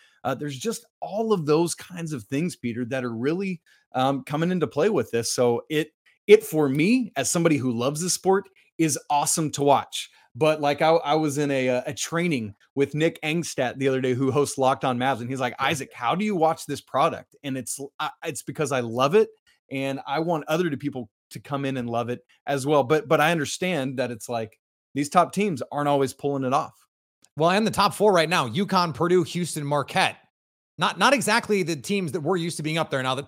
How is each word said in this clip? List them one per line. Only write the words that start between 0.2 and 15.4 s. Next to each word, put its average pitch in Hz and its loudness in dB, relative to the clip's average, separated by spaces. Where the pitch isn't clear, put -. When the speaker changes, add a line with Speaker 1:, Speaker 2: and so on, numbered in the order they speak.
Speaker 1:
Uh, 131 -2
there's 147 -8
just 214 -8
all 214 -2
of 170 0
those 160 2
kinds 170 -10
of 120 -8
things, 156 -4
Peter, 120 -6
that 127 -4
are 117 -6
really, 170 -4
um, 131 0
coming 160 -2
into 170 0
play 156 0
with 151 0
this. 117 0
So 120 2
it, 156 -2
it, 214 10
for 151 0
me, 196 2
as 135 -2
somebody 170 2
who 127 -2
loves 135 -2
the 180 -2
sport, 190 0
is 160 0
awesome 147 0
to 143 -6
watch. 135 2
But, 151 2
like, 143 0
I, 160 6
I 160 2
was 156 0
in 147 0
a, 131 0
uh, 123 0
a 143 -6
training 151 -4
with 139 0
Nick 156 0
Angstadt 151 -2
the 135 -2
other 131 2
day, 127 0
who 131 0
hosts 139 0
Locked 135 2
On 127 -2
Mavs, 127 -2
and 120 -8
he's 135 -6